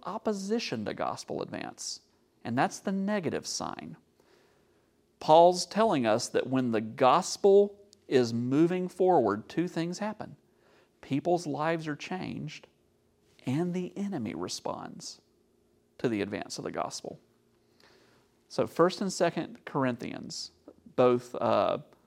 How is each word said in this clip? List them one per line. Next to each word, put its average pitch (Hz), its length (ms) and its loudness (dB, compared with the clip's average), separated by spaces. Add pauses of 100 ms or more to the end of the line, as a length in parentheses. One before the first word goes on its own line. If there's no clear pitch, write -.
opposition 196 800 -4
to - 100 -4
gospel - 480 -6
advance. - 580 -10 (440)
And 117 140 -4
that's 185 220 0
the 202 120 -6
negative 190 540 -4
sign. - 500 -8 (1200)
Paul's 175 460 8
telling 196 400 2
us 110 220 2
that - 200 0
when 127 240 0
the 110 80 2
gospel 170 960 4 (320)
is 123 260 4
moving 160 540 0
forward, 135 600 2
two 170 200 -4
things 170 320 -6
happen. - 340 -10 (680)
People's 170 460 -2
lives 156 400 -2
are 147 100 -4
changed, 151 720 -10 (800)
and 170 260 -2
the 180 240 -6
enemy 196 380 -6
responds - 880 -10 (800)
to 135 100 -2
the 107 120 -2
advance 98 380 -6
of - 60 -8
the - 80 -8
gospel. - 480 -8 (1300)
So 123 180 0
First 175 340 2
and 190 120 -4
Second - 520 -4
Corinthians, - 880 -6 (460)
both, 123 400 4
uh, 104 420 2 (280)